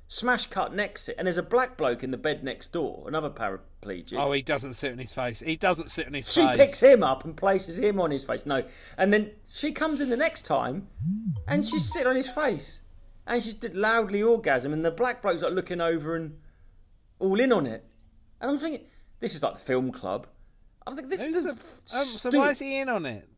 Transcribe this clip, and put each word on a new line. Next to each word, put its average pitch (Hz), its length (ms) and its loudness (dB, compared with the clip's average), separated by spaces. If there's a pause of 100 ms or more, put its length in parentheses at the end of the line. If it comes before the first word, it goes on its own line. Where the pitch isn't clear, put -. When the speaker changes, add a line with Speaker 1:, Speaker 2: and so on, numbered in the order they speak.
Speaker 1:
Smash 240 380 0
cut - 260 -4
next - 360 -6
it, - 100 -6
and 180 80 -2
there's 170 120 0
a 170 40 -2
black 247 340 0
bloke 127 280 0
in 131 80 -4
the 123 60 -4
bed 147 260 -2
next - 260 -8
door, 131 380 -4
another 151 200 -2
paraplegic. 98 880 -8
Speaker 2:
Oh, 143 160 0
he 139 100 0
doesn't 135 320 -2
sit 131 180 -4
on 120 60 -10
his 127 140 -10
face. 123 280 -4
He 160 160 -4
doesn't 175 340 0
sit - 160 -4
on 143 80 -10
his 131 180 -4
Speaker 1:
She 320 140 8
Speaker 2:
face. 123 100 4
Speaker 1:
picks - 260 6
him 247 200 10
up 165 220 2
and 156 120 -10
places 190 440 0
him 202 200 2
on 160 120 2
his 135 120 -2
face. 127 220 -4
No, 135 160 0 (340)
and 196 160 4
then 214 200 2 (180)
she 311 220 -4
comes 302 280 0
in 269 100 -2
the 233 60 0
next 320 260 0
time, 135 440 0 (640)
and 294 180 2
she's - 260 0
sitting 285 140 0
on 254 80 4
his 262 160 0
face, 262 520 -2 (440)
and 233 160 0
she's 220 120 -6
d-, 233 160 -10
loudly 208 520 2
orgasm, 151 500 4
and 160 120 -2
the 165 80 2
black 233 300 -2
bloke's, 175 200 0
like, 165 100 0
looking 180 280 -2
over 165 340 0
and 156 240 -8 (800)
all 190 220 4
in 262 120 6
on 165 140 2
it. 110 180 -8 (560)
And - 120 -4
I'm 294 60 0
thinking, 302 280 -6 (320)
this - 160 -4
is - 80 -6
like 104 120 0
the - 60 -18
film 127 300 0
club. - 380 -6 (580)
I'm 254 80 -10
thinking, 269 160 -10
this 370 100 -2
Speaker 2:
Who's 311 140 -4
Speaker 1:
is 349 80 0
Speaker 2:
the, 302 120 -4
Speaker 1:
the - 440 -10
Speaker 2:
um, 277 60 2
so 226 260 -2
Speaker 1:
stu- 277 80 4
Speaker 2:
why 285 120 6
is 254 100 -2
he 269 180 -4
in 269 100 -2
on 196 180 -2
it? 107 320 -8